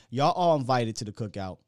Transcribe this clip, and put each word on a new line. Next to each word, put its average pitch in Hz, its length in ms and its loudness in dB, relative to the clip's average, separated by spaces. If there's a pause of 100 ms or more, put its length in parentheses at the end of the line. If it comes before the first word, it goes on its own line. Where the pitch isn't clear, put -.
y'all 143 220 2
all 170 260 4
invited 120 400 0
to 113 80 -8
the 104 80 -8
cookout. 95 440 -8 (100)